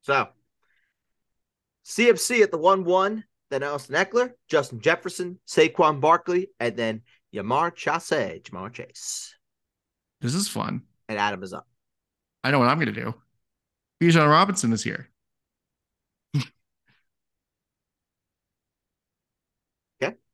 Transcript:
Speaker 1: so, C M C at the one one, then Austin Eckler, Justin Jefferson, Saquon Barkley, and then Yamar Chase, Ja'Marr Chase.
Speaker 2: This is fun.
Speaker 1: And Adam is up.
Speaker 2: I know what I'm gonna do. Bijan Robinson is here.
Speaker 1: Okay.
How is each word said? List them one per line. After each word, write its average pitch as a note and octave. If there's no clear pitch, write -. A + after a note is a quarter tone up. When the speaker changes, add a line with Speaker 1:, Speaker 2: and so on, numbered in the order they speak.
Speaker 1:
so, C#3
C -
M A3
C A#3+
at G3
the E3
one F#3
one, F#3+
then C#3
Austin C#3+
Eckler, A#3+
Justin C3+
Jefferson, F3
Saquon D#3
Barkley, E3+
and A#2
then A2+
Yamar C3
Chase, -
Ja'Marr F#2+
Chase. -
Speaker 2:
This B2
is G3+
fun. -
Speaker 1:
And G#2+
Adam G2+
is F#2
up. -
Speaker 2:
I B2+
know C#3+
what A#2+
I'm C#3+
gonna B2
do. A2+
Bijan E3
Robinson E3
is G#2+
here. -
Speaker 1:
Okay. F3+